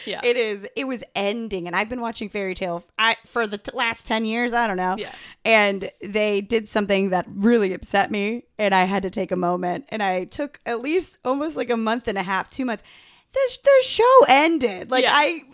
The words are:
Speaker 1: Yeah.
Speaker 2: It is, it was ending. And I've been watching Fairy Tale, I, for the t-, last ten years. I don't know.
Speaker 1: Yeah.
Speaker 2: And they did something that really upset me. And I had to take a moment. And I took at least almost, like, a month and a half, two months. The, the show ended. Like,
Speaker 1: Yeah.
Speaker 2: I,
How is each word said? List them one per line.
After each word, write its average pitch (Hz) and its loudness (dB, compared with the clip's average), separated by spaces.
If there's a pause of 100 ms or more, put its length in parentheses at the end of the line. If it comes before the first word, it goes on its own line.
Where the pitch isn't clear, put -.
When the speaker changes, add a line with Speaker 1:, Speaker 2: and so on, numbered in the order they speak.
Speaker 1:
Yeah. 208 -8
Speaker 2:
It 240 2
is, 208 -4
it 277 -4
was 254 -6 (120)
ending. 202 -4
And 175 -4
I've 202 0
been 247 -8
watching 220 -8
Fairy 190 -6
Tale, 175 -6 (140)
I, 226 2 (120)
for 233 -2
the 208 -8
t-, - -10
last 233 -4
ten 226 0
years. 233 -2
I 240 2
don't 202 -2
know. 185 -2
Speaker 1:
Yeah. 202 -10 (340)
Speaker 2:
And 202 2 (100)
they 208 -2
did 214 -2
something 196 0
that 180 0
really 196 2
upset - 0
me. 214 -4 (120)
And 196 2
I 185 4
had 190 -2
to 185 -4
take 190 -4
a 185 -2
moment. 180 -2
And 220 -6
I 185 -2
took 285 -10
at 233 -4
least 320 -4
almost, 285 -4
like, 247 -6
a 240 0
month 226 -2
and 202 -4
a 196 -4
half, 190 -4
two 262 -6
months. 247 -6 (500)
The, 523 0
the 539 6
show 494 8
ended. 254 2
Like, 254 2
Speaker 1:
Yeah. 226 4
Speaker 2:
I, 302 2 (120)